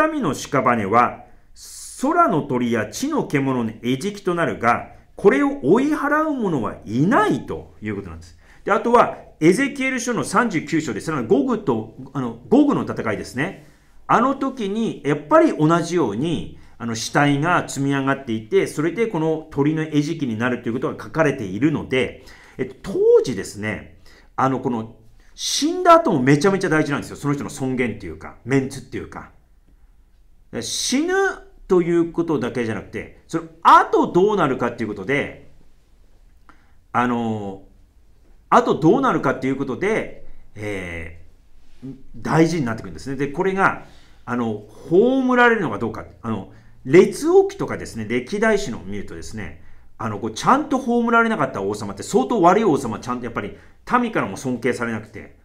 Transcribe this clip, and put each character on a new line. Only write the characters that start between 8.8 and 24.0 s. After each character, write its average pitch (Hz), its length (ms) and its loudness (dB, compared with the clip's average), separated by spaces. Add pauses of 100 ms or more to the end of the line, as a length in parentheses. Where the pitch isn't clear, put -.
と 240 100 2
は、 226 260 6 (220)
エ 165 140 8
ゼ 269 180 0
キ 262 120 -6
エ 262 80 0
ル 262 80 -4
書 240 140 -2
の 165 100 -2
三 220 260 2
十 160 140 -2
九 160 180 -2
章 117 120 -6
で、 98 80 -6
さ 165 100 -4
ら 147 100 -2
に 113 60 -6
ゴ 262 160 4
グ 247 160 -2
と、 113 360 -4 (180)
あ 139 80 -6
の、 117 180 -8 (100)
ゴ 147 160 6
グ 143 100 2
の 127 80 0
戦 110 300 -4
い 98 40 -4
で 87 60 -10
す - 120 -14
ね。 165 320 -6 (400)
あ 180 120 4
の 262 160 2
時 269 340 -4
に、 208 360 -4
や 147 100 2
っ 147 40 -6
ぱ 320 220 4
り 311 160 4
同 160 240 4
じ 165 140 -4
よ 139 160 2
う 98 40 -6
に、 127 440 -4 (200)
あ 120 60 -10
の、 117 100 -4
死 - 160 -8
体 143 280 2
が 160 280 0
積 139 180 -4
み 139 80 0
上 139 100 -2
が 135 120 0
っ 135 100 -12
て 117 80 -4
い 110 160 -6
て、 180 180 2
そ - 140 -6
れ 165 100 0
で 220 160 -2
こ 170 120 -4
の 156 320 -2
鳥 147 240 0
の 156 80 -2
餌 151 300 0
食 147 120 -4
に 113 120 -4
な 120 120 0
る 123 140 -4
と 120 60 -4
い - 20 -2
う - 20 -4
こ 127 60 -4
と 143 120 -2
が - 120 -12
書 104 80 -16
か 156 120 0
れ 143 100 2
て 104 100 -8
い 95 160 -6
る 151 120 4
の 95 160 -4
で、 - 360 -2 (340)
え 135 60 -4
っ - 60 -6
と、 - 240 -12
当 440 300 6
時 123 120 -4
で 92 80 -6
す - 140 -12
ね、 101 420 -8 (360)